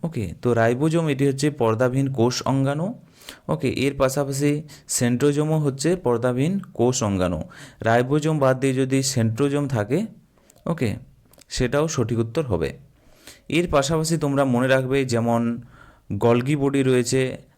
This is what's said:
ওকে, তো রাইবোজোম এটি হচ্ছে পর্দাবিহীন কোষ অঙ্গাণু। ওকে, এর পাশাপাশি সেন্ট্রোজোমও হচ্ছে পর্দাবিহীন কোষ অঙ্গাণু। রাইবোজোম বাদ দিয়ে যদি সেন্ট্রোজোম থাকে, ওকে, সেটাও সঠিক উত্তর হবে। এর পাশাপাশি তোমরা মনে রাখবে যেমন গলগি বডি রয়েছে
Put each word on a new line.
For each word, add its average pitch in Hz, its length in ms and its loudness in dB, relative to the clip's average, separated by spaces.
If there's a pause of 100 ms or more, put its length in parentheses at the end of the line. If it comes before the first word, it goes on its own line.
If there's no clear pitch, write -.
ওকে, 123 180 -4 (180)
তো 123 60 0 (120)
রাইবোজোম 147 520 2
এটি 139 180 0
হচ্ছে 135 160 -2 (140)
পর্দাবিহীন 123 480 2 (100)
কোষ 120 180 2 (160)
অঙ্গাণু। 139 340 0 (680)
ওকে, 131 140 -2 (160)
এর 139 160 0
পাশাপাশি 139 500 0 (460)
সেন্ট্রোজোমও 143 680 2
হচ্ছে 135 260 0 (140)
পর্দাবিহীন 123 500 0 (240)
কোষ 123 180 2 (120)
অঙ্গাণু। 90 320 0 (480)
রাইবোজোম 143 540 2
বাদ 131 180 4
দিয়ে 135 200 0
যদি 135 180 2 (140)
সেন্ট্রোজোম 139 520 0 (100)
থাকে, 110 240 0 (760)
ওকে, 139 160 -2 (680)
সেটাও 139 380 0
সঠিক 120 300 -2
উত্তর 131 280 -4
হবে। 80 180 -2 (880)
এর 175 180 2
পাশাপাশি 160 400 0 (100)
তোমরা 139 180 0 (120)
মনে 123 200 2
রাখবে 131 240 0 (140)
যেমন 117 280 2 (840)
গলগি 123 380 4
বডি 139 200 2
রয়েছে 127 380 2 (380)